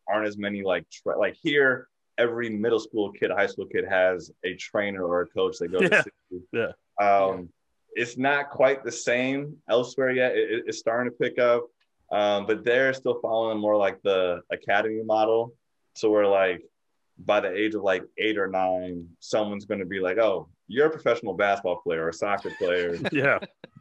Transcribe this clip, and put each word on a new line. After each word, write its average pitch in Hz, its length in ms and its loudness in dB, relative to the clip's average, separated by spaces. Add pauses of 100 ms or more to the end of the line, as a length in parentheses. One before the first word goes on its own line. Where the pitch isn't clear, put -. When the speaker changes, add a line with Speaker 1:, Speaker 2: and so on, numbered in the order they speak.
Speaker 1:
aren't 107 200 0
as 104 100 -8
many, 101 260 -4
like, 90 260 0
tra-, - 300 -6
like, 95 220 0
here, 139 460 2 (300)
every 117 320 0
middle 107 300 2
school 107 320 -2
kid, - 200 -2
high 98 160 2
school 98 180 -6
kid 92 240 -2
has 92 420 2 (140)
a 92 100 -4
trainer 98 500 -4
or 87 160 2
a 85 60 -2
coach 92 320 -2
they 87 80 -4
go 90 140 0
Speaker 2:
Yeah. 175 200 4
Speaker 1:
to - 20 2
see. - 360 -14 (140)
Speaker 2:
Yeah. 90 180 -2 (280)
Speaker 1:
Um, 95 500 2 (460)
Speaker 3:
Yeah. 113 80 0
Speaker 1:
it's 120 140 -10
not 143 340 0
quite 135 340 2
the 117 60 -6
same 135 680 -2 (120)
elsewhere 127 420 0
yet. 127 240 0
It, 107 160 0
it, 117 160 -4
it's 110 120 -6
starting 120 320 -2
to - 60 -16
pick 127 220 -2
up, 120 260 4 (460)
um, 104 340 2
but 107 180 0
they're 127 300 4
still 123 280 -2
following 113 380 -2
more, 107 160 2
like, 98 260 2
the 92 400 0 (100)
academy 107 520 -2
model. 113 500 2 (420)
So 110 140 0
we're, 104 180 4
like, 95 360 2 (560)
by 104 220 2
the 98 120 -2
age 107 220 -2
of, 101 80 -4
like, 95 200 2 (140)
eight 107 200 -2
or 95 100 -2
nine, 92 600 -2 (120)
someone's 104 460 -4
gonna 101 200 -4
be 95 140 -6
like, 92 180 -2
"Oh, 98 300 0 (200)
you're 135 200 2
a - 20 2
professional 120 460 -2
basketball 95 460 0
player 82 240 -2
or 82 40 -2
a 82 40 -4
soccer 98 440 -4
player. 87 400 0
Speaker 2:
<laughs> - 140 -4
Yeah. 135 280 2 (420)